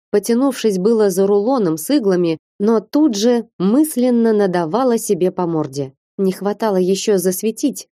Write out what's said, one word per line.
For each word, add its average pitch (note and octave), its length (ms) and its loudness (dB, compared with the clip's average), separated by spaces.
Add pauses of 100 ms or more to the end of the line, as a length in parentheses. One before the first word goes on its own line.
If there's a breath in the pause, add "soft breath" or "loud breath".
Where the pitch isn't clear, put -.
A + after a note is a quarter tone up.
(120)
потянувшись A#3 680 0
было G#3+ 320 2
за F#3+ 180 0
рулоном G3+ 500 0
с - 120 -8
иглами, F#3 480 0 (220)
но A3 200 2
тут C#4 360 0
же A3+ 320 0 (100)
мысленно A#3+ 760 2
надавала G3+ 640 0
себе F#3 340 0
по F3+ 160 -4
морде. C#3+ 460 -4 (240)
Не F#3+ 140 0
хватало G3+ 460 -2
ещё F#3+ 400 0
засветить F#3+ 760 -4